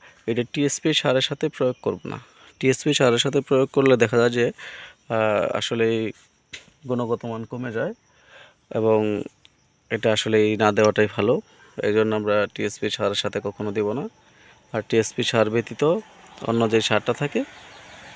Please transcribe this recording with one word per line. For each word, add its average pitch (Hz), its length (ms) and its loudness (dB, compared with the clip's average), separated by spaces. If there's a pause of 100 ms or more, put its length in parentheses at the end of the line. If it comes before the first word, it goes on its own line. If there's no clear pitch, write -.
(260)
এটা 117 160 -2 (100)
টিএসপি 147 400 -2
সারের 131 280 0
সাথে 147 280 -4
প্রয়োগ 127 320 -2
করব 98 240 -4
না। 107 140 -10 (400)
টিএসপি 131 340 0
সারের 123 240 4
সাথে 135 240 0
প্রয়োগ 135 320 2
করলে 135 240 6
দেখা 117 200 2
যায় 117 120 4
যে, 120 180 2
আহ, - 1080 -4
আসলে 113 540 0 (760)
গুণগত 120 380 -2
মান 113 200 -8
কমে 123 260 -10
যায় 139 220 -4 (840)
এবং 107 460 2 (680)
এটা 110 240 0
আসলে 107 440 2
না 107 140 4
দেওয়াটাই 107 360 4 (100)
ভালো। 123 240 0 (420)
এই 104 100 0
জন্য 107 220 2
আমরা 104 400 0
টিএসপি 107 340 -4
সারের 101 260 -2
সাথে 104 280 -4
কখনো 104 280 -6
দেব 104 200 -2
না। 156 180 -6 (640)
আর 110 160 -2
টিএসপি 113 340 0
সার 110 260 2
ব্যতীত 113 340 -4 (580)
অন্য 117 280 0
যে 110 120 2
সারটা 110 320 0
থাকে, 147 300 -4 (720)